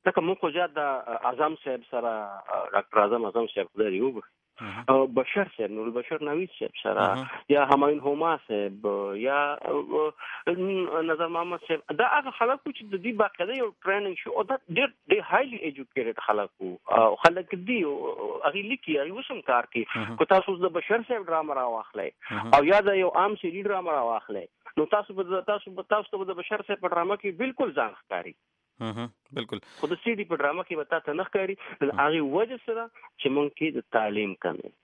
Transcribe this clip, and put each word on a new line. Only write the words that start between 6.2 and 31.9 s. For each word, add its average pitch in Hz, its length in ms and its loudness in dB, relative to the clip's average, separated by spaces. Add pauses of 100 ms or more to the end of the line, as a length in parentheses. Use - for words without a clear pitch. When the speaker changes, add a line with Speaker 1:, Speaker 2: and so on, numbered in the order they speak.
Speaker 1:
نوید 156 260 -4 (100)
صاحب 110 120 -6 (120)
سره، 101 320 2
Speaker 2:
مهم. 131 120 -6 (220)
Speaker 1:
یا 143 160 6
همایون 143 340 6
هما 147 400 0 (100)
صاحب، 104 380 -2 (300)
یا، 143 460 0
اه، 147 880 -2 (520)
نظر 165 240 0
محمد 170 320 -4 (100)
صاحب، 156 280 -4
دا 233 100 4
هغه 269 240 2
خلک 247 360 0
وو 285 60 -6
چې - 100 -14
د 196 200 -6
دې 233 120 -4
باقاعده 202 380 0
یو 247 200 -2 (120)
ټریننګ 196 340 0
شو، - 120 -10
او - 120 -2
دا 226 120 -2 (180)
ډېر، 254 160 2 (220)
ډېر 208 100 6 (100)
هایلی 240 260 2
ایجوکیټډ 135 640 -6
خلک 104 300 0 (100)
وو. 92 160 -6 (120)
او 107 280 6
خلک 175 380 4
دي، 190 280 -2
او 143 120 0 (500)
هغې 151 120 2
لیکي، 202 420 -4
هغې 147 120 -2
اوس 247 200 -12
هم 226 100 -8
کار 123 220 2
کوي. 117 220 -4 (120)
Speaker 2:
مهم. 110 200 -6
Speaker 1:
که 156 80 4
تاسو 190 280 4
اوس 175 80 -4
د 180 40 2
بشر 175 340 0 (100)
صاحب 226 140 -2
ډرامه 160 320 -2
راواخلئ، 113 560 -4 (200)
Speaker 2:
مهم. 110 240 -6
Speaker 1:
او 143 100 8
یا 196 160 8
د 196 80 2
یو 190 200 4
عام 196 260 4
سیدي 185 280 -6
ډرامه 190 280 -2
راواخلئ، 113 540 -2 (340)
نو 156 60 2
تاسو 208 300 0
به، 185 260 -2
تاسو 208 300 -4
به، 185 120 -12
تاسو 208 280 0
ته 190 140 -4
به 185 100 -6
د - 20 -6
بشر 202 320 -4
صاحب 208 100 -2
په 185 100 -4
ډرامه 180 280 0
کې 202 100 -10
بالکل 220 460 -2
ځان 120 200 0
ښکاري. 90 400 -8 (480)
Speaker 2:
مهم. 113 300 -6 (220)
بالکل. 113 260 -6 (220)
Speaker 1:
خو 151 60 -2
د 170 80 -2 (100)
سی 233 100 0
ډي 196 100 -4
په 165 120 -4
ډرامه 147 260 0
کې 175 120 -8
به 151 100 -4
تا 165 140 -2
ته 151 140 -4
نه 170 100 -2
ښکاري. 190 320 -2 (260)
د 143 40 2
Speaker 2:
مهم. 131 140 0